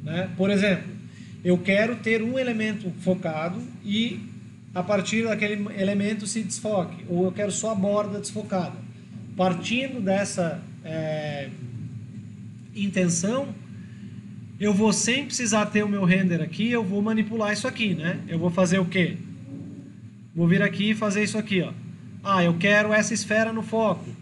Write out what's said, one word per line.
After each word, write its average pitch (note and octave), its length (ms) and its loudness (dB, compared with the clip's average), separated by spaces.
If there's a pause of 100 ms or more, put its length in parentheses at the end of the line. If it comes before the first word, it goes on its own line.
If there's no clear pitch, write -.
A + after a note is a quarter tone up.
né? F3 340 -2
Por F#3+ 120 4
exemplo, G3 380 4 (560)
eu F3+ 140 4
quero G#3 400 2
ter A3 260 2
um B3+ 160 0
elemento G#3+ 520 -2 (100)
focado F3+ 600 0 (220)
e G#3 380 -2 (520)
a F3+ 80 -2
partir G#3 440 2
daquele G#3 420 -2 (120)
elemento G3+ 460 0
se A3 160 -2
desfoque, G3+ 680 -2
ou F3+ 180 2
eu F3+ 60 0
quero G3+ 200 -2
só A3 200 -2
a A3 40 0
borda G3+ 440 2
desfocada. F#3+ 560 -4 (640)
Partindo A3+ 640 0
dessa, F#3+ 600 0 (220)
é, D#3 680 -4 (1300)
intenção, G3+ 800 0 (1040)
eu G#3 140 2
vou, G#3 180 6
sem B3+ 340 2
precisar G#3+ 420 0
ter G#3 160 4
o G#3 40 0
meu G3+ 160 0
render F3+ 380 4
aqui, G#3 280 -2
eu A#3 140 2
vou G3+ 180 0
manipular A3 520 2
isso G#3 140 -2
aqui, A3+ 280 0
né? E3 320 -2
Eu E3 100 -2
vou E3+ 120 2
fazer F#3 300 4
o F3 60 4
quê? E3+ 320 2 (1160)
Vou E3+ 120 4
vir G3 140 6
aqui G3+ 300 2
e G#3+ 40 4
fazer G#3 280 0
isso G#3 140 0
aqui, G3 240 0
ó. D3+ 100 -2 (500)
Ah, F#3+ 220 4
eu E3+ 140 6
quero G#3 340 6
essa G#3+ 220 4
esfera A3 400 2
no A3 80 -2
foco. G#3+ 480 0 (120)